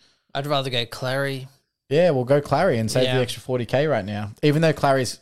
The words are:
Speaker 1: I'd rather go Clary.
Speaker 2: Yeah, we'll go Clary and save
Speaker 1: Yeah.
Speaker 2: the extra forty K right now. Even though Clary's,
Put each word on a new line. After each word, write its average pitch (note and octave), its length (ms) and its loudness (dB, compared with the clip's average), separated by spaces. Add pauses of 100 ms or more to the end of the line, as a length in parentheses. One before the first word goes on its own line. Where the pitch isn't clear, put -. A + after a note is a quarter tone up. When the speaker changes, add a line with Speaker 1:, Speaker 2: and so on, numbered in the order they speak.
(340)
Speaker 1:
I'd C#3 120 -6
rather C3+ 240 -2
go A#2+ 160 -2
Clary. C3+ 600 -6 (400)
Speaker 2:
Yeah, E3 220 4
we'll B2+ 140 0
go C#3 160 4
Clary D3 380 2
and A2+ 120 0
save C3 140 2
Speaker 1:
Yeah. B2+ 120 2
Speaker 2:
the B2+ 60 2
extra A#2+ 200 -6
forty B2+ 220 -4
K C3+ 220 0
right A#2+ 180 0
now. G#2 280 -8 (100)
Even D3+ 180 4
though D#3+ 120 4
Clary's, C3+ 500 0